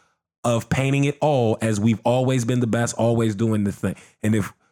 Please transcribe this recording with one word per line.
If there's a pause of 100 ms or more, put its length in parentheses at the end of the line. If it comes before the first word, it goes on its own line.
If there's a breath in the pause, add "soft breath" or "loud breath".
(440 soft breath)
of
painting
it
all
as
we've
always
been
the
best,
always
doing
the
thing. (260 loud breath)
And
if (200)